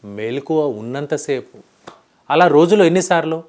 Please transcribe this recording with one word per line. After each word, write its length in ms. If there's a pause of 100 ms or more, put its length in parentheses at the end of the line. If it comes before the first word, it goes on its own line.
మెలకువ 600
ఉన్నంతసేపు. 880 (720)
అలా 180
రోజులో 380
ఎన్నిసార్లు? 640